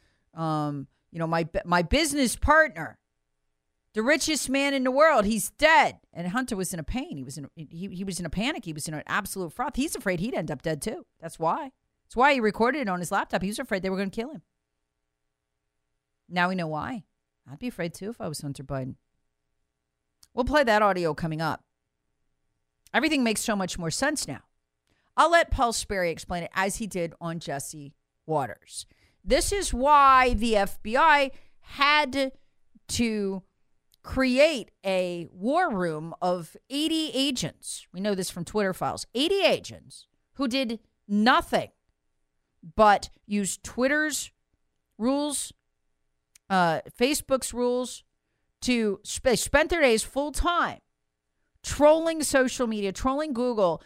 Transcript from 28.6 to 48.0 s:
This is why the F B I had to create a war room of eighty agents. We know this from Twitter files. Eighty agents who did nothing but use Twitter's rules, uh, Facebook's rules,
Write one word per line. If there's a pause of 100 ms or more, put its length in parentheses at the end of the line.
This
is
why
the
F
B
I (300)
had (560)
to (600)
create (140)
a
war
room
of (140)
eighty
agents.
We
know
this
from
Twitter
files.
Eighty
agents (260)
who
did (260)
nothing (1040)
but (160)
use
Twitter's (640)
rules, (960)
uh, (180)
Facebook's
rules, (580)